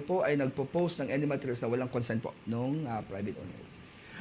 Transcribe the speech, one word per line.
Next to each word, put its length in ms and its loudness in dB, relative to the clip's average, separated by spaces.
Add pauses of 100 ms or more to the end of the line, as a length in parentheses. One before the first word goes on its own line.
po 160 4
ay 160 6
nagpo-post 640 2
ng 80 -2
any 160 4
materials 320 0
na 80 -2
walang 240 2
consent 320 0
po 80 -4 (160)
nung, 400 0
ah, 160 -2
private 400 -4
owners. 280 -12 (500)